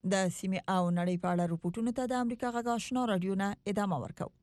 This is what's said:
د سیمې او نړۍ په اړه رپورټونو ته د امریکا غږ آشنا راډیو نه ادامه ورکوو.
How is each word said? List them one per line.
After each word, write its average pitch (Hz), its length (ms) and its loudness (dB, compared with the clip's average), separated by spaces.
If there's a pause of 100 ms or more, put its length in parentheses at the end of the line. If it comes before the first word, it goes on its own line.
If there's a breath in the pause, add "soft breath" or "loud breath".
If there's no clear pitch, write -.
(120)
د 190 160 4 (100)
سیمې 185 220 -2 (140)
او 185 80 4 (160)
نړۍ 180 240 2
په 180 100 0
اړه 175 200 2
رپورټونو 185 440 -2
ته 254 160 -2
د 247 140 0
امریکا 240 300 -2
غږ 233 180 -2
آشنا 247 400 0
راډیو 190 260 0
نه 196 80 2 (240)
ادامه 190 300 0
ورکوو. - 400 -8